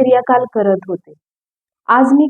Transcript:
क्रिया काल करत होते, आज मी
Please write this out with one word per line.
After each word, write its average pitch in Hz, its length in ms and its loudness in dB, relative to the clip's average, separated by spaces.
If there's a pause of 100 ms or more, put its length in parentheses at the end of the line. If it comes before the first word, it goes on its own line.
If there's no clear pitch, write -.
क्रिया 254 200 2 (100)
काल 247 140 2 (100)
करत 196 340 -2
होते, 180 240 -12 (760)
आज 262 320 2
मी 302 100 0